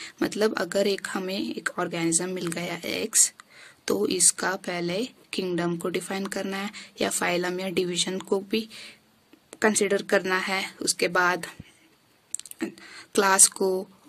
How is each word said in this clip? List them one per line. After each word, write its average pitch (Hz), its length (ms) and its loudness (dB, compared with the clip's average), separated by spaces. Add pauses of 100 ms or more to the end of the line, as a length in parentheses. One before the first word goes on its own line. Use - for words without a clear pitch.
(240)
मतलब 208 320 2
अगर 196 320 0
एक, 196 220 -2
हमें 196 460 -4
एक - 140 -4 (100)
organism 170 500 0
मिल 180 180 -4
गया 170 380 -6
X, - 480 2 (540)
तो 202 200 2
इसका 180 480 2
पहले 180 540 -2 (240)
kingdom 175 440 0
को 175 120 -4
define 185 360 -4
करना 196 320 -4
है 202 140 -6 (300)
या 196 80 2
phylum 180 500 0
या 190 100 -4
division 180 500 0
को 196 200 0
भी 220 300 -2 (920)
consider 202 400 4
करना 190 360 2
है, 190 440 -4
उसके - 260 2
बाद 175 380 2 (1700)
क्लास 190 320 6
को, 190 400 -2 (220)